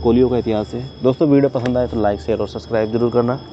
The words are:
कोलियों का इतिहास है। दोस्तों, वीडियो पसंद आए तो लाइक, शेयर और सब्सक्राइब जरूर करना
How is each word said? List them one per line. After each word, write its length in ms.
कोलियों 260
का 80
इतिहास 360
है। 300
दोस्तों, 260
वीडियो 300
पसंद 180
आए 100
तो 140
लाइक, 180
शेयर 200
और 80
सब्सक्राइब 440
जरूर 200
करना 280